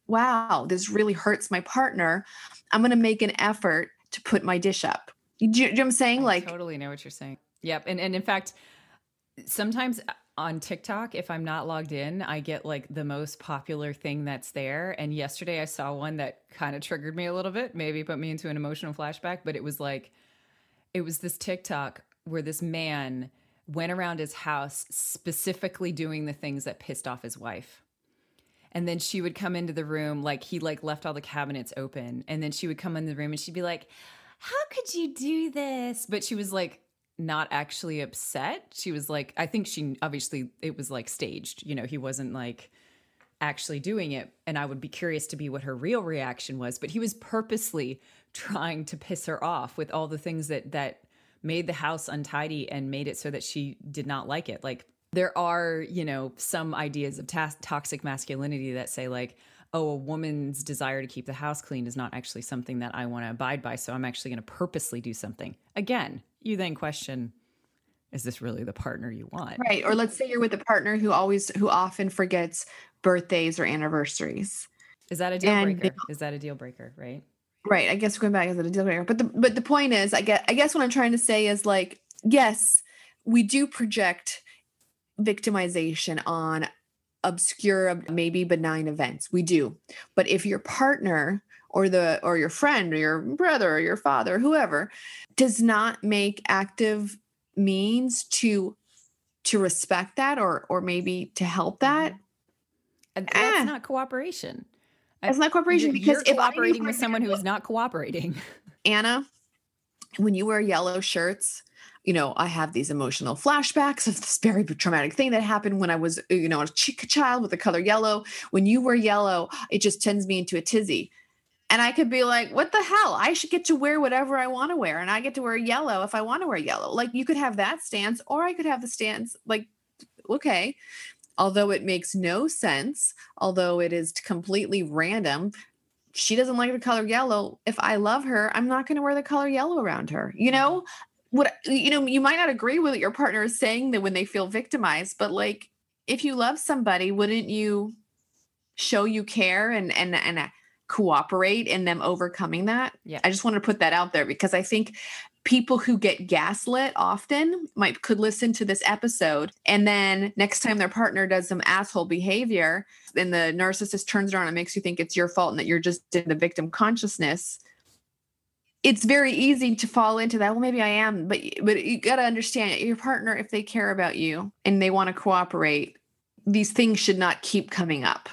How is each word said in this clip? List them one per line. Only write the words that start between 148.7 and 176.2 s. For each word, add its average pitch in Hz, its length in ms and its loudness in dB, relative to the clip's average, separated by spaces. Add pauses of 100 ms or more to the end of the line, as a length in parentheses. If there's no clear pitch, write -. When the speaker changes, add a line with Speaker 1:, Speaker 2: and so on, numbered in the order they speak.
Speaker 1:
show 208 280 2
you 214 200 0
care 208 480 2
and, 196 200 0
and, 180 220 2
and, 165 240 0
uh, 147 100 -2 (400)
cooperate 185 800 2
in 185 180 0
them 170 160 0
overcoming 175 640 -2
that? 240 380 0
Speaker 2:
Yeah. 156 200 -10
Speaker 1:
I 180 60 4
just 196 140 -2
wanna 214 160 2
put 208 200 0
that 160 120 6
out 175 200 2
there 151 120 2
because 180 300 0
I 185 80 2
think 214 340 -2 (460)
people 254 360 4
who 240 200 2
get 185 300 2
gaslit 208 680 0
often 302 800 0
might, 202 280 0
could 208 180 2
listen 214 320 2
to 220 120 -2
this 196 220 0
episode, 196 640 2 (160)
and 208 200 6
then 202 500 2
next 202 240 2
time 214 180 2
their 190 100 2
partner 202 380 0
does 185 220 2
some 185 160 -2
asshole 185 400 2
behavior, 185 800 0 (280)
then 180 160 2
the 165 240 2
narcissist 190 520 0
turns 196 260 0
around 185 140 0
and 165 80 -2
makes 170 220 -4
you 196 60 0
think 175 180 0
it's 165 160 -4
your 175 120 4
fault 175 220 2
and 131 80 -2
that - 80 -2
you're 165 140 2
just 175 340 -2
in 170 140 2
the 160 80 2
victim 165 340 0
consciousness. 202 880 0 (1200)
It's 233 220 6
very 269 280 6
easy 254 440 4
to 220 120 -2
fall 220 300 4
into 226 200 0
that. 208 140 4
"Well, 226 80 0
maybe 247 220 2
I 214 60 4
am," 208 380 2
but, 190 140 0 (220)
but 208 220 4
you 226 160 0
gotta 254 220 4
understand 226 580 0
your 233 140 0
partner, 226 420 -2
if 220 140 -6
they 214 140 -2
care 208 260 0
about 190 260 0
you 160 360 -2 (120)
and 196 160 6
they 190 100 6
wanna 185 220 4
cooperate, 175 840 2 (500)